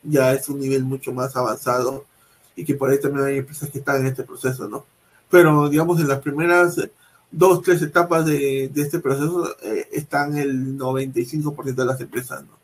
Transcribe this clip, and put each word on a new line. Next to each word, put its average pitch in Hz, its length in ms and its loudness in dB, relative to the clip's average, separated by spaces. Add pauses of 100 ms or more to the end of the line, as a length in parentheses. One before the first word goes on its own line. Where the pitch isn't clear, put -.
Ya 135 300 4
es 135 140 -4
un 139 120 -6
nivel 135 240 0
mucho 135 280 -6
más 131 220 -6
avanzado 123 680 -2 (500)
y 170 100 -12
que 135 120 -2
por 135 140 0
ahí 139 100 4
también 139 260 0
hay 139 120 -2
empresas 139 320 -8
que 135 80 -10
están 135 240 0
en 131 40 0
este 131 160 -4
proceso, 127 460 -6
¿no? 127 160 -10 (440)
Pero, 151 400 8
digamos, 160 300 2
en 156 80 2
las 135 140 0
primeras 175 560 2 (600)
dos, 175 260 6
tres 175 200 2
etapas 165 440 2
de, 139 460 0
de 147 100 -2
este 151 180 -4
proceso, 147 600 -2
eh, 104 300 -6
están 147 480 -4
el 135 380 -4
noventa 131 420 -4
y 123 60 -2
cinco 151 280 -4
por 147 120 -14
ciento 127 180 -4
de 123 60 0
las 131 120 -2
empresas, 123 420 -10
¿no? - 220 -20